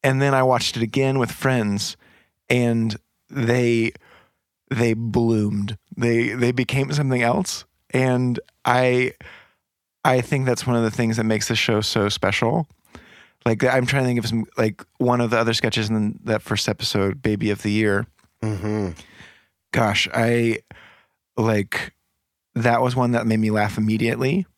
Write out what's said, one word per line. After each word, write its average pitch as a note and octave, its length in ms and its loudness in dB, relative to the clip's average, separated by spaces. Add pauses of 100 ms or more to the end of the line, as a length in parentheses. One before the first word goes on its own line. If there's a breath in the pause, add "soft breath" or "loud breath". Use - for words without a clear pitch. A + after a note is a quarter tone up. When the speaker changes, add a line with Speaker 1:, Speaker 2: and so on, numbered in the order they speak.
Speaker 1:
And C3+ 200 2
then C#3 120 2
I C3 80 4
watched B2+ 360 2
it A2+ 40 0
again C3+ 360 0
with B2 120 0
friends A2 680 -2 (520 soft breath)
and A#2 480 0 (340)
they, A#2+ 640 0 (800 soft breath)
they A#2 240 2
bloomed. A2 840 0 (180)
They, A#2 340 0
they B2 220 0
became C3 400 -2
something C3 300 0
else. - 420 -2 (260)
And B2+ 480 0 (260)
I, B2+ 500 2 (880 loud breath)
I C3 160 4
think C3 260 -2
that's A#2+ 200 0
one B2 100 2
of A#2 60 2
the A2 80 2
things A2 260 0
that A2+ 80 -2
makes A2 240 0
the A2+ 80 0
show G#2+ 240 0
so G#2+ 280 0
special. A#2 580 0 (800 loud breath)
Like, A2+ 180 2
I'm B2+ 220 2
trying C3 160 0
to B2+ 60 0
think A#2+ 100 0
of A2 80 -4
some, A2+ 180 -2 (140)
like, A2 240 -2 (160)
one B2 220 2
of A#2 100 0
the A#2 80 2
other A2+ 160 2
sketches A2 340 -2
in A2 360 0
that A2 180 -2
first - 260 -4
episode, G2+ 540 -2
Baby G#2+ 280 0
of G2+ 120 -4
the G#2 80 -2
Year. G#2+ 360 0 (360)
Speaker 2:
Mm-hmm. G#2 480 -4 (840 loud breath)
Speaker 1:
Gosh, G#2+ 400 0
I, A#2 460 2 (800 loud breath)
like, G#2+ 580 -2 (600)
that A#2 280 2
was B2 140 0
one B2 160 2
that A#2 140 0
made A2 120 2
me A2 120 0
laugh G#2 280 0
immediately. A#2 680 0 (120)